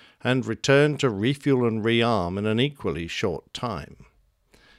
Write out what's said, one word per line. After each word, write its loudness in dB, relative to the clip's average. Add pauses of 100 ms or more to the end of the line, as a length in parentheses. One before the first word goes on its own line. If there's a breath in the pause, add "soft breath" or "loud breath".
(220 loud breath)
and 0
return 2
to 0
refuel 0
and -2
rearm 2
in -2
an 0
equally -4
short -6
time. -10 (760 soft breath)